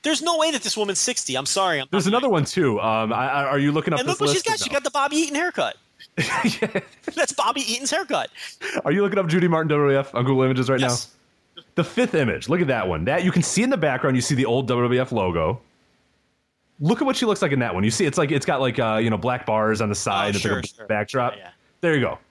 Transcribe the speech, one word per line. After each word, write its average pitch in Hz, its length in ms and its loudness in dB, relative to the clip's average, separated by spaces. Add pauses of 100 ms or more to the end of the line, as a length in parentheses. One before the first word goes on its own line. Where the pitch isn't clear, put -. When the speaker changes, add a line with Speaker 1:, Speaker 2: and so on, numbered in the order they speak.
Speaker 1:
There's 294 180 0
no 339 160 0
way 311 140 2
that 269 120 -4
this - 140 -4
woman's 202 220 -2
sixty. - 380 -4
I'm 139 100 -4
sorry. 180 340 0
I'm - 100 -10
Speaker 2:
There's 185 140 0
Speaker 1:
not 196 60 2
Speaker 2:
another 254 180 2
one, 160 160 4
too. 131 360 0
Um, 110 340 0
I, 127 140 0
I, 143 160 0
are 139 140 0
you 143 140 2
looking 156 220 0
up 240 60 0
Speaker 1:
And 269 60 -2
Speaker 2:
this 359 80 -2
Speaker 1:
look 381 140 0
what 143 60 2
Speaker 2:
list 370 100 0
Speaker 1:
she's 453 60 0
got. 440 100 -2
Speaker 2:
or - 40 -4
Speaker 1:
She 262 40 -6
Speaker 2:
no? 277 60 -6
Speaker 1:
got 277 100 0
the 269 60 0
Bobby 285 260 0
Eaton 311 180 0
haircut. 294 420 -2 (400)
Speaker 2:
<laughs> - 20 -4
Yeah. 214 640 -2 (340)
Speaker 1:
That's 311 180 -2
Bobby 277 300 -2
Eaton's 247 280 -4
haircut. 277 380 -2 (560)
Speaker 2:
Are 143 80 0
you 190 100 2
looking 196 160 0
up 185 100 0
Judy 175 200 2
Martin 160 200 0
W 147 140 2
W 139 160 4
F 135 160 -4
on 123 120 0
Google 131 160 4
Images 131 260 2
right 131 120 2
Speaker 1:
Yes. 123 300 -2 (460)
Speaker 2:
now? - 60 -20 (140)
The 165 80 2
fifth 240 300 0
image. 120 360 0
Look 175 100 2
at 170 60 2
that 110 220 0
one. 82 180 0
That 170 180 0
you 185 80 4
can 175 100 4
see - 200 0
in 254 80 2
the 254 80 2
background. 135 380 2
You 120 60 2
see - 120 0
the 131 100 2
old 120 240 0
W 120 160 2
W 123 160 2
F 123 120 -2
logo. 92 500 0 (1160)
Look 175 220 2
at 285 60 2
what 262 100 0
she - 80 -2
looks 214 160 0
like 156 120 2
in 131 80 2
that 110 140 -2
one. 95 100 0
You 110 60 4
see, 175 140 0
it's 147 140 0
like, 151 140 0
it's 139 120 0
got, 143 160 0
like, 127 180 0
uh, 110 240 2
you 113 60 2
know, 110 80 2
black 120 300 -2
bars 107 340 2
on 107 80 0
the 104 60 -2
side. 101 400 -2
Speaker 1:
Oh, - 20 0
Speaker 2:
It's - 80 -2
like - 0 -
a 113 40 0
Speaker 1:
sure, 98 120 0
Speaker 2:
black - 160 -12
Speaker 1:
sure. 110 100 -18
Speaker 2:
backdrop. 110 500 -2
Speaker 1:
Yeah, 98 80 -20
yeah. 90 60 -20 (300)
Speaker 2:
There 165 160 2
you 131 40 2
go. 82 180 -2 (120)